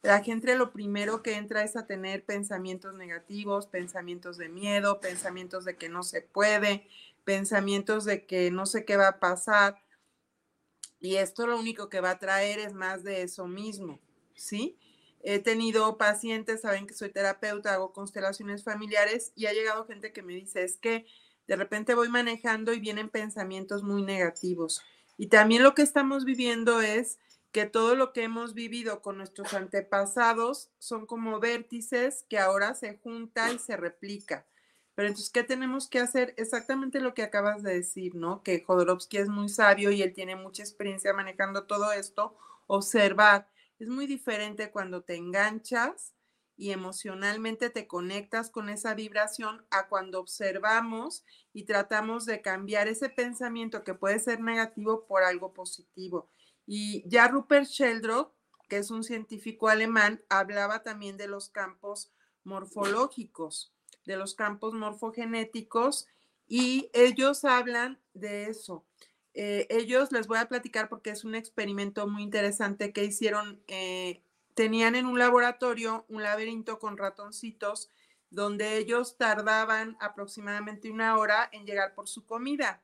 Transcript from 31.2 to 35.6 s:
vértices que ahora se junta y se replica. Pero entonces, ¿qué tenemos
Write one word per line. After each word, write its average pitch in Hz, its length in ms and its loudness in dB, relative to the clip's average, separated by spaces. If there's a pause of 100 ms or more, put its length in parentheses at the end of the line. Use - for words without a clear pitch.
vértices 240 880 -2
que 214 100 -2
ahora 196 380 2
se 208 220 -10
junta 233 520 -4
y 240 80 -4
se 233 180 -6
replica. 175 720 -8 (480)
Pero 202 140 0
entonces, 202 240 -6
¿qué 240 100 4
tenemos 262 460 -2